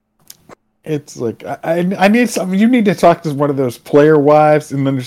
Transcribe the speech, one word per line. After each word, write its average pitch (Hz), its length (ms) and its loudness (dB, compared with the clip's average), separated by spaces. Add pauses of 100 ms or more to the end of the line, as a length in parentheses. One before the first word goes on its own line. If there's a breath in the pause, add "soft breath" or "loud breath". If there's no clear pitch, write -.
(840)
it's 151 320 -8
like, 120 280 -8
I, - 180 -10
I, 175 360 -4
I 190 100 2
need 233 220 2
some, 185 240 -6
you 208 140 2
need 247 180 0
to 185 80 2
talk 170 300 2
to 151 100 -6
one 143 160 -2
of 139 60 -6
those 131 220 -4
player 151 400 2
wives 151 540 2
and 139 140 -4
under-, 135 200 -4